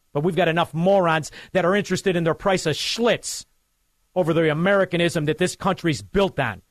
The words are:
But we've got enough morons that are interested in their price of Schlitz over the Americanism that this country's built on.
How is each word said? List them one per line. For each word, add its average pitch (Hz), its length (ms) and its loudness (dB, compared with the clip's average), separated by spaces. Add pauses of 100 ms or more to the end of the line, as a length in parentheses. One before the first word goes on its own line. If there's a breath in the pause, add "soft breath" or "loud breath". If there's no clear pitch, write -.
(120)
But 147 120 -2
we've 175 120 0
got 170 120 2
enough 165 260 0
morons 170 580 2 (220 loud breath)
that 180 120 2
are 185 100 2
interested 185 400 0
in 170 80 0
their 160 120 0
price 190 320 0
of 151 80 0
Schlitz - 680 -2 (720)
over 165 180 2
the 160 180 2
Americanism 170 760 2
that 151 140 -2
this 180 160 -2
country's 165 480 -2
built - 360 0
on. 110 320 -4